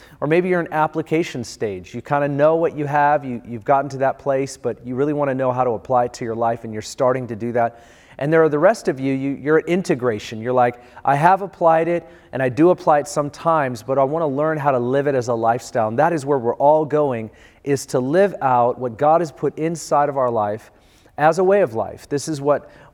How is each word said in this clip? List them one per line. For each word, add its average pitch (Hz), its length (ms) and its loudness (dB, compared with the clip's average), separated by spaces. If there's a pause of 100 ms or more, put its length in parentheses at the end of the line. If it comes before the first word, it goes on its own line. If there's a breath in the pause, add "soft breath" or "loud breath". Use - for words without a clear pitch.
(200 loud breath)
Or 143 60 -2
maybe 175 220 2
you're 180 120 0
in 165 120 -8
application 156 720 -2
stage. 95 500 -8
You 120 80 -10
kind 143 220 -2
of 143 80 -2
know 147 240 4
what 165 200 0
you 147 100 -4
have. 147 380 2
You, 123 220 -8
you've 113 180 -12
gotten 139 260 2
to 135 80 -10
that 131 200 0
place, 135 380 -2
but 120 280 -6
you 123 120 -8
really 147 160 0
want 147 160 0
to 131 60 -2
know 131 180 0
how 127 100 -2
to 123 80 2
apply 123 360 0
it 120 80 -10
to - 100 -10
your 113 120 -6
life, 117 280 -2
and 113 80 -10
you're 107 100 -8
starting 127 460 -2
to 113 80 -8
do 117 160 -6
that. 117 320 -2 (360 loud breath)
And 147 120 0
there 160 100 6
are 160 60 4
the 147 100 0
rest 196 300 2
of 147 100 -4
you, 135 160 -2
you, 135 160 -4
you're 147 280 0
at 151 100 -2
integration. 123 720 -2
You're 120 120 -4
like, 123 300 2 (220 loud breath)
"I 139 100 2
have 175 260 4
applied 165 460 2
it, 170 180 -2 (280 loud breath)
and 127 100 -4
I 135 60 2
do 143 220 4
apply 165 280 2
it 139 80 -2
sometimes, 143 800 -2
but 131 120 -2
I 135 60 4
want 151 220 0
to - 20 0
learn 151 320 -2
how 143 140 2
to 127 80 2
live 135 260 0
it 143 80 0
as 123 140 0
a 123 60 0
lifestyle." 113 520 0
And 113 140 -2
that 165 120 4
is 139 140 -4
where 143 100 2
we're 117 200 -2
all 156 280 4
going, 131 460 -2 (320 soft breath)
is 139 240 -2
to 139 140 -2
live 170 420 2
out 123 340 2
what 123 220 -8
God 156 220 4
has 160 100 -4
put - 260 -6
inside 151 520 0
of 139 80 -4
our 127 160 0
life 107 400 -4 (440 soft breath)
as 156 220 2
a 190 60 2
way 196 160 4
of 131 140 0
life. 107 340 -8
This 143 180 -4
is 156 140 -6
what 139 280 0 (240 loud breath)